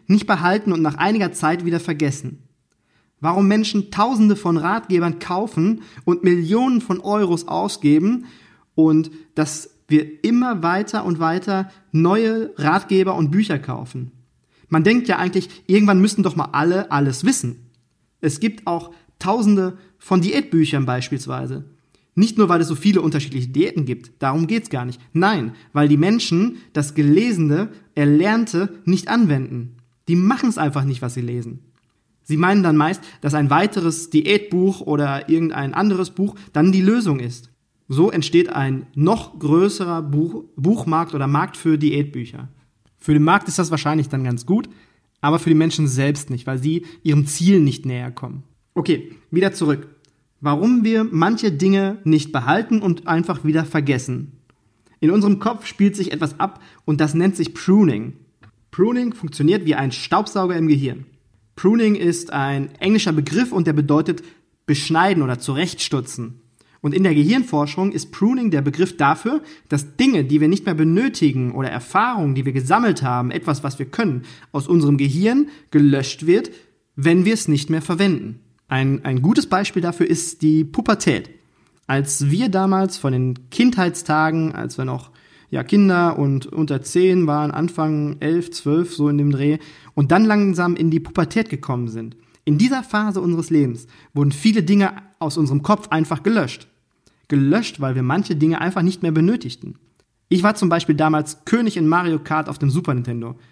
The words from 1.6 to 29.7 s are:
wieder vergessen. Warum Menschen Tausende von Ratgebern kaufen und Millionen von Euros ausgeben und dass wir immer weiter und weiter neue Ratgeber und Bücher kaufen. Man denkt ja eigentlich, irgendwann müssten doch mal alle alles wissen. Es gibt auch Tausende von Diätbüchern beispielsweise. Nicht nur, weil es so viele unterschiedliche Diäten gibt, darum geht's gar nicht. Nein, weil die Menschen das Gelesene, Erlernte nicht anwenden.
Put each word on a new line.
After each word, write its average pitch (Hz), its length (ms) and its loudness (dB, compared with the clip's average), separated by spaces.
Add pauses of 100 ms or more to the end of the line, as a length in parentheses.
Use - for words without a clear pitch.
wieder 170 160 -2
vergessen. 147 640 -4 (760)
Warum 180 280 2
Menschen 208 420 0
Tausende 214 460 4
von 170 200 0
Ratgebern 170 600 0
kaufen 202 640 -2 (220)
und 175 200 0
Millionen 202 560 2
von 180 200 -4
Euros 190 480 -2
ausgeben 180 800 0 (480)
und 156 360 4 (240)
dass - 360 -6 (180)
wir 151 360 0
immer 233 380 0
weiter 202 420 -2
und 170 140 -2
weiter 185 520 -2 (220)
neue 220 640 2
Ratgeber 185 580 2
und 160 160 0
Bücher 175 280 0
kaufen. 127 540 -12 (560)
Man 156 160 4
denkt 240 240 2
ja 180 100 0
eigentlich, 180 300 -2 (180)
irgendwann 202 340 4
müssten 208 220 2
doch 156 140 -2
mal 151 160 -4
alle 175 400 0
alles 139 320 0
wissen. 151 440 -4 (520)
Es 147 200 -2
gibt 214 260 -4
auch 170 260 -6 (260)
Tausende 196 580 2 (220)
von 185 220 0
Diätbüchern 165 640 0
beispielsweise. 127 800 -8 (500)
Nicht 214 220 2
nur, 208 120 4
weil 170 120 4
es 165 60 0
so 165 80 -4
viele 196 260 2
unterschiedliche 143 480 -2
Diäten 147 360 -2
gibt, 123 340 -8
darum 156 300 -2
geht's 220 220 -4
gar 123 140 -6
nicht. 123 160 -12 (120)
Nein, 165 400 0 (200)
weil 147 140 2
die 147 100 4
Menschen 196 600 2 (160)
das 143 220 -4
Gelesene, 165 760 2 (240)
Erlernte 185 800 2 (100)
nicht 185 240 0
anwenden. 131 680 -2 (320)